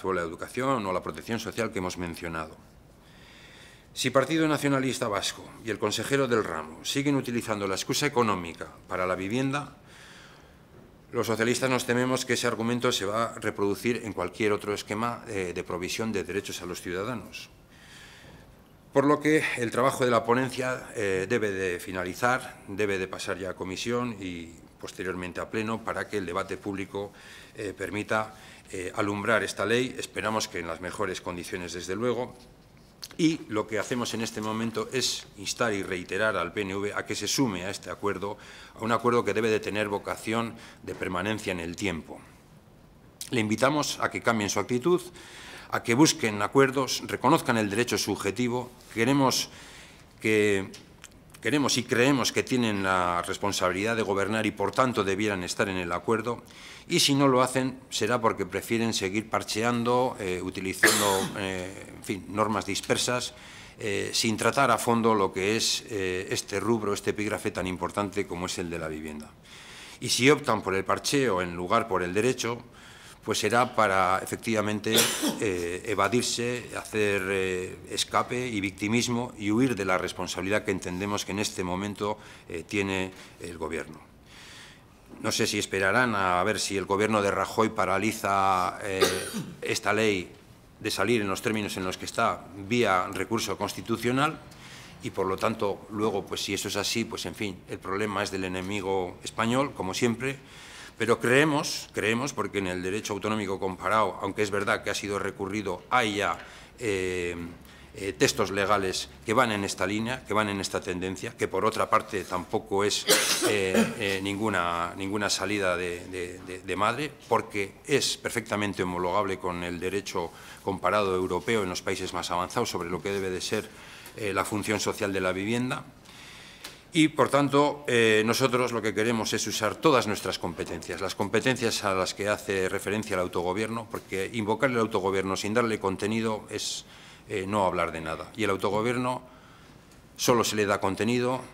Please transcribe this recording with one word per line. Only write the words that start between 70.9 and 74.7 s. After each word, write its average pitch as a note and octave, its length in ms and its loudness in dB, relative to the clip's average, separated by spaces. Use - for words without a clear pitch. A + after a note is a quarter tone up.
en F2+ 140 -4
lugar G2 320 2
por F#2 160 0
el F2+ 100 -2
derecho, A#2+ 480 0
pues G#2+ 140 0
será A#2 380 4
para, F#2+ 480 6
efectivamente, G#2+ 760 0